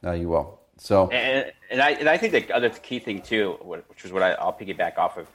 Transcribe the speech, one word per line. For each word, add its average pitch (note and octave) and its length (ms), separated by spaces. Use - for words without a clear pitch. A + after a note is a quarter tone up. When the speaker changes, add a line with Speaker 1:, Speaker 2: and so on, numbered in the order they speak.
Speaker 1:
Uh, F2+ 80
you E2+ 160
will. D#2+ 320
So F#2+ 360
Speaker 2:
And, C3 400
and B2+ 100
I, D3 100
and D3+ 180
I E3 80
think G#3 160
the - 200
other A#2+ 160
key B2 300
thing G2 220
too, G2+ 400
wh-, F2 280
which - 140
is F#2 80
what F#2 100
I, F#2 120
I'll F2+ 200
piggyback F2+ 440
off F2 200
of E2 180